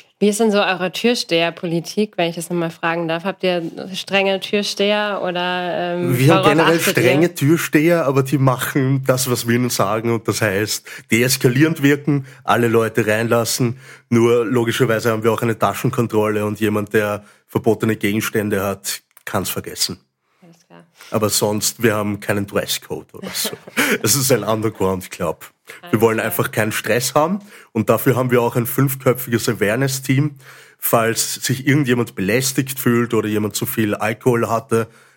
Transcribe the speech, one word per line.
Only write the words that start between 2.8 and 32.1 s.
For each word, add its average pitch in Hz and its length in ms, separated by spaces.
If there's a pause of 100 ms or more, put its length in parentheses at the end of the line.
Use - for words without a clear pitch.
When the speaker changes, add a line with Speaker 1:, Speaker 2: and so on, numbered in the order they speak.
Speaker 1:
darf? 170 160
Habt 185 180
ihr 180 180 (320)
strenge 190 460
Türsteher 208 840
oder, 175 760
ähm, 131 200
Speaker 2:
Wir 131 160
haben 190 60
Speaker 1:
worauf 190 140
Speaker 2:
generell 160 240
Speaker 1:
achtet 175 200
ihr? 113 60
Speaker 2:
strenge 147 320
Türsteher, 160 680
aber 135 180
die 135 140
machen 135 680
das, 127 240
was 120 160
wir 117 100
ihnen 123 140
sagen. 110 440
Und 110 160
das 104 120
heißt, 104 460 (240)
deeskalierend 131 720
wirken, 139 420 (200)
alle 117 240
Leute 113 360
reinlassen. 117 720 (320)
Nur 117 360
logischerweise 117 680
haben 110 140
wir 113 80
auch - 80
eine 117 180
Taschenkontrolle 107 840
und 104 160
jemand, 104 320
der 104 320 (220)
verbotene 110 500
Gegenstände 104 640
hat, - 380 (240)
kann's 92 240
vergessen. - 500 (420)
Speaker 1:
Alles - 240
klar. - 200 (260)
Speaker 2:
Aber 107 160
sonst, 107 560
wir 110 100
haben 104 280
keinen 101 260
Dresscode - 680
oder 190 180
so. - 160 (260)
Speaker 1:
<laughs> 262 260
Speaker 2:
Es 107 140
ist 135 160
ein 110 140
Underground-Club. 95 1080 (160)
Wir - 60 (160)
Speaker 1:
Alles - 120
Speaker 2:
wollen 113 160
Speaker 1:
klar. 107 100
Speaker 2:
einfach - 240
keinen 110 200
Stress 117 440
haben 170 240 (320)
und 110 180
dafür 127 260
haben 127 140
wir 120 140
auch 120 120
ein 120 120
fünfköpfiges 127 800
Awareness-Team. 131 880 (420)
Falls 113 560 (100)
sich 131 220
irgendjemand 123 480